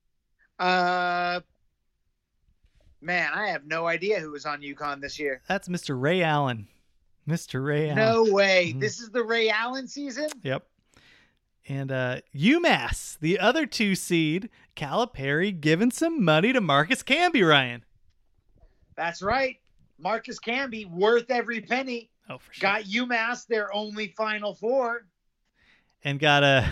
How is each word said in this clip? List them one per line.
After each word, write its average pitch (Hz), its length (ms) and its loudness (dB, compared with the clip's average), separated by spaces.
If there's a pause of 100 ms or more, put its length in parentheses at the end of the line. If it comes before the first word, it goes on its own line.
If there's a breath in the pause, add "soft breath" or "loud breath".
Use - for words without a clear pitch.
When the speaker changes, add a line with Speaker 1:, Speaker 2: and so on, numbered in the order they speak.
(580)
Speaker 1:
Uh, 180 800 0 (1600)
man, 165 340 -2
I 202 140 -2
have 151 180 -4
no 165 200 -4
idea 175 340 0
who 156 100 -8
was 143 160 -12
on 147 160 -6
UConn 143 380 -8
this 139 180 -10
year. 139 300 -4
Speaker 2:
That's 190 200 -4
Mister 170 280 -4
Ray 160 260 2
Allen. 143 460 0 (580)
Mister 147 340 -4
Ray 147 300 0
Allen. 156 60 0
Speaker 1:
No 220 360 4
way. 190 380 4
Speaker 2:
Mm-hmm. 131 80 -6
Speaker 1:
This 208 220 -4
is 226 100 -18
the 233 140 -2
Ray 226 260 0
Allen 247 380 -4
season? 285 400 -8 (140)
Speaker 2:
Yep. 131 220 -6 (1040 soft breath)
And, 135 220 -8
uh, 127 300 -4 (140)
UMass, 175 840 0
the 175 220 0
other 262 260 4
two 202 300 0
seed, 170 520 0 (280 soft breath)
Calipari 160 840 -2
giving 165 300 2
some 320 340 0
money 165 280 4
to 262 80 2
Marcus 151 420 2
Camby, 320 440 4
Ryan. 127 380 4 (1120)
Speaker 1:
That's 170 240 -6
right. 254 360 0 (420)
Marcus 214 400 -4
Camby, 226 500 -6
worth 214 400 2
every 233 320 -2
penny. 240 480 -4 (220)
Speaker 2:
Oh, 131 80 -10
for - 160 -20
sure. - 80 -8
Speaker 1:
Got 208 220 0
UMass 240 640 -4
their 208 260 -2
only 208 420 -6
Final 208 380 -4
Four. 233 520 -2 (960)
Speaker 2:
And 139 160 -4
got 143 240 6
a 135 280 6